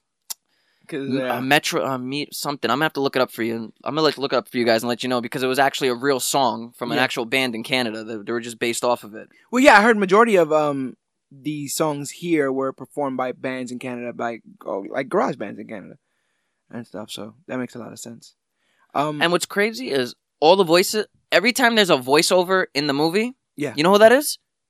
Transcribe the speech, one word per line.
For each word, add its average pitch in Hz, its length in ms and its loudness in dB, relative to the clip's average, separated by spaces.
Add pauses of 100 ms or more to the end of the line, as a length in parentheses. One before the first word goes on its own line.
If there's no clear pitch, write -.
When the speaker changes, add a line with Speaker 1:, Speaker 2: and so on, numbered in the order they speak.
(880)
Speaker 1:
'Cause, 139 220 -6
Speaker 2:
m-, 127 120 -2
Speaker 1:
uh, 123 160 -2
Speaker 2:
uh, 120 40 -4
Metro, 147 420 0
uh, 131 140 -4
me, 131 360 -6
something. 143 360 -6
I'm 117 60 2
gonna 151 100 0
have 156 80 -2
to - 80 -6
look 139 140 -2
it 131 60 2
up 123 100 0
for - 120 -8
you. 113 280 -6 (120)
I'm 139 120 -6
gonna, 156 60 0
like, 147 160 2
look 135 160 -4
it - 20 0
up 117 140 -2
for - 80 -6
you 120 80 2
guys 113 180 4
and 120 60 -4
let 120 140 -4
you 127 60 -4
know, 123 120 0
because 123 200 -6
it 131 60 0
was 131 100 0
actually 135 300 2
a 123 80 0
real 131 240 0
song 117 580 -2
from 120 140 -6
an 117 60 -2
Speaker 1:
Yeah. 127 80 2
Speaker 2:
actual 127 200 -2
band 123 300 -2
in 110 80 -8
Canada. 117 400 -4
They, 113 140 -12
they 104 160 -10
were 120 80 -4
just 117 180 -12
based 120 240 -2
off 120 220 0
of 104 100 -16
it. 104 140 -16 (220)
Speaker 1:
Well, 247 120 2
yeah, 262 160 12
I - 20 6
heard 226 160 6
majority 208 380 4
of, 160 160 4
um, 147 460 0 (340)
the 143 380 -8
songs 143 420 -4
here 156 400 -2
were 135 220 -4
performed 135 420 -8
by 127 160 -4
bands 127 400 -8
in 123 80 -12
Canada, 120 340 -10
by, 117 280 -8 (240)
oh, 98 240 -6
like, 135 180 -6
garage 175 300 -2
bands 104 240 -10
in 110 60 -14
Canada 101 300 -16 (720)
and 117 160 -14
stuff. 104 240 -14
So 107 260 -14 (120)
that 127 100 -8
makes 123 160 -8
a 120 60 -14
lot 110 140 -14
of 113 60 -20
sense. - 360 -18 (580)
Um, 147 280 -2
Speaker 2:
And 170 100 2
what's 170 140 0
crazy 226 460 -4
is 127 220 -2 (280)
all 160 160 6
the 202 80 4
voices, 180 400 2 (260)
every 196 220 4
time 233 220 2
there's 208 140 4
a 160 80 6
voiceover 180 760 2
in 143 140 -4
the 143 60 0
movie, 170 400 0 (240)
Speaker 1:
Yeah. 139 180 -6
Speaker 2:
you 139 80 -2
know 175 100 6
who 208 60 -2
that 220 120 10
is? 285 260 0 (320)